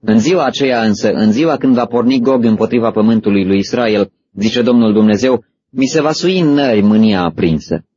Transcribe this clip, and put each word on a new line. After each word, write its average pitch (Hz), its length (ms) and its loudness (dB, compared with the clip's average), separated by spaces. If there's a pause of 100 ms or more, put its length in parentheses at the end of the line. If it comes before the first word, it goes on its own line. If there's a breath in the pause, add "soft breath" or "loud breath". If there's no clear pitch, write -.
În 110 180 0
ziua 156 260 0
aceea 123 380 -2
însă, 107 280 0
în 107 200 0
ziua 147 260 0
când 131 160 0
va 120 120 0
porni 120 340 0
Gog 123 240 0
împotriva 110 480 0
pământului 107 540 0
lui 98 120 0
Israel, 104 540 -2 (220)
zice 107 280 -2
Domnul 117 320 2
Dumnezeu, 107 500 2 (260)
mi 131 180 -2
se 156 140 -2
va 151 100 0
sui 180 280 -2
în 165 80 0
nări 139 340 0
mânia 107 400 2
aprinsă. 80 640 -4 (120)